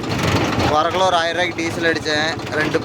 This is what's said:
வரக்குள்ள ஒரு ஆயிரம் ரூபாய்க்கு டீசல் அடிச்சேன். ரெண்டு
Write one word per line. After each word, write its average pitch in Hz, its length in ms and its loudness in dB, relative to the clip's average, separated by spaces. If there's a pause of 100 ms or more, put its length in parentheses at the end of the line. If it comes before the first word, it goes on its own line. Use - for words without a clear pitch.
(760)
வரக்குள்ள 170 340 2
ஒரு 175 100 4
ஆயிரம் 165 180 0
ரூபாய்க்கு 170 220 -2
டீசல் 165 300 0
அடிச்சேன். 156 400 0 (300)
ரெண்டு 156 240 0